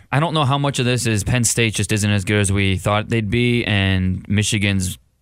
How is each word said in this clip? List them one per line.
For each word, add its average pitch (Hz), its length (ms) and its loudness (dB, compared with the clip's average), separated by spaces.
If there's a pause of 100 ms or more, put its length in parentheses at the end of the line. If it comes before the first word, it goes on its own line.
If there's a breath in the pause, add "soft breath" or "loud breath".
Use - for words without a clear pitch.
(120)
I 131 80 2
don't 156 140 0
know 156 120 2
how 139 120 0
much 143 220 -2
of 127 60 0
this 120 200 0
is 107 180 0
Penn 123 200 0
State 113 320 0
just - 160 -2
isn't 107 180 0
as 101 160 0
good 107 160 2
as 101 100 2
we 98 260 2
thought 104 320 -2
they'd 113 200 -2
be, 120 360 2
and 95 640 0
Michigan's 101 680 0 (240)